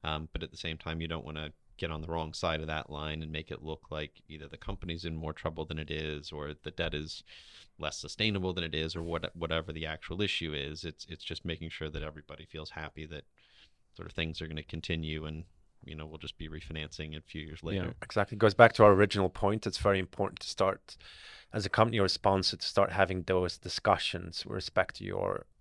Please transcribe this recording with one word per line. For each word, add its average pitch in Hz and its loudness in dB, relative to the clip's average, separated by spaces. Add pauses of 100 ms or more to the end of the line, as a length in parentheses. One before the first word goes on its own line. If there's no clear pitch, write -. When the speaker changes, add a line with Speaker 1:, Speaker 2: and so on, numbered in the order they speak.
Speaker 1:
Um, 78 -2
but - -6
at 78 -8
the - -20
same 80 -6
time, 82 -4
you 82 -4
don't 80 -4
wanna 76 -8 (240)
get 85 -4
on 78 -4
the 80 -6
wrong 80 -2
side 80 0
of 78 -6
that 78 -6
line 76 -6
and 78 -8
make 78 -6
it - -8
look 78 -8
like 76 -8
either 76 -14
the - -14
company's 85 -6
in 82 -4
more 78 -4
trouble 80 -4
than 78 -6
it 76 -6
is, 76 -4
or 73 -6 (100)
the - -8
debt 82 -2
is 78 -6 (540)
less 76 -4
sustainable 98 0
than 85 -2
it 80 -6
is, 80 0
or 85 -4
what, 82 -2
whatever 82 -2
the 80 -6
actual 78 -4
issue 85 -2
is. 73 -6
It's, 80 -10
it's 80 -12
just - -8
making 82 -4
sure 78 -6
that 76 -6
everybody 76 -12
feels 78 -10
happy 78 -10
that 78 -12 (680)
sort 82 -12
of - -16
things 82 -2
are 82 -4
gonna 78 -6
continue 78 -4
and, 78 -6 (420)
you 78 -12
know, 78 -8
we'll 78 -14
just 78 -10
be 78 -8
refinancing 78 -8
a 76 -10
few - -10
years 76 -12
Speaker 2:
Yeah. 80 -6
Speaker 1:
later. 90 -2
Speaker 3:
Exactly. - 0
It - -8
goes 107 8
back 117 12
to 113 10
our 104 12
original 98 6
point. 104 0
It's 101 -4
very 98 4
important 95 -4
to - -10
start - 0 (560)
as 101 0
a 95 -2
company 113 6
or 98 6
a 95 4
sponsor 98 4
to - -6
start - 4
having 92 4
those 90 2
discussions - 0
with - -8
respect - 0
to 98 -10
your 95 -2 (140)